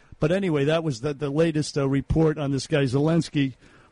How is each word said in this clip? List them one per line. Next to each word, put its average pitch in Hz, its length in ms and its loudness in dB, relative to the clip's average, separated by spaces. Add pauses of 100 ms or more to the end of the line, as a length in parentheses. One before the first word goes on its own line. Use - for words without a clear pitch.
(200)
But 156 120 2
anyway, 175 320 0
that 160 200 2
was 123 180 -4
the, 151 100 -4
the 139 180 -6
latest, 151 460 0
uh, 139 100 0
report 151 520 2
on 139 120 -4
this 135 160 -4
guy 143 180 0
Zelensky, 143 680 0 (360)